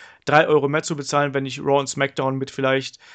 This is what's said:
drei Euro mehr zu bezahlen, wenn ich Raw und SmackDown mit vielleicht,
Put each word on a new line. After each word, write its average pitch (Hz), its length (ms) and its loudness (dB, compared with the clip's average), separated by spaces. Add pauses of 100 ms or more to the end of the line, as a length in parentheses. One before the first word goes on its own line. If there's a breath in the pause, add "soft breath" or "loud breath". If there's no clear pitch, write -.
(240 loud breath)
drei 151 220 4
Euro 139 220 4
mehr 156 160 -2
zu 165 100 -4
bezahlen, 143 400 -2
wenn 135 120 -4
ich 127 120 -10
Raw 139 220 2
und 135 80 -4
SmackDown 135 480 -2
mit 131 160 -6
vielleicht, 131 460 -2 (160 loud breath)